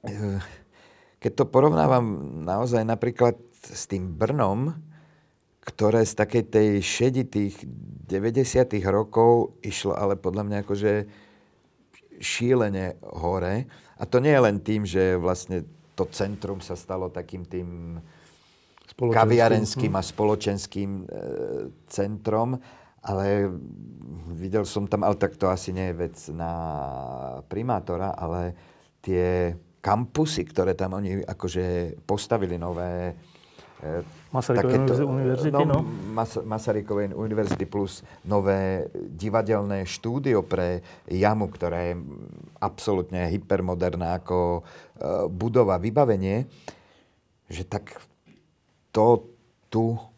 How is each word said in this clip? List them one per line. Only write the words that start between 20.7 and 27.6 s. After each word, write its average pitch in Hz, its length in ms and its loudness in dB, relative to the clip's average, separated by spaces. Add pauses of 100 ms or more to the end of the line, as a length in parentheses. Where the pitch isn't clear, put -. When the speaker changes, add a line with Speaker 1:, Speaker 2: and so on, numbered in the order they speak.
Speaker 1:
e, 92 120 -8 (840)
centrom, 110 680 -2 (420)
ale 98 480 0 (880)
videl 98 320 -2
som 101 220 -4
tam, 98 180 2
ale 104 80 2
tak - 240 -2
to 95 80 2
asi 92 240 -2
nie 92 220 -4
je - 20 -6
vec 85 220 -6 (180)
na 82 180 -6 (920)
primátora, 98 680 -4